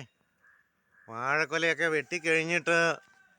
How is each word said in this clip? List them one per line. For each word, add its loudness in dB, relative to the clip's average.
വാഴക്കൊലയൊക്കെ 0
വെട്ടിക്കഴിഞ്ഞിട്ട് 0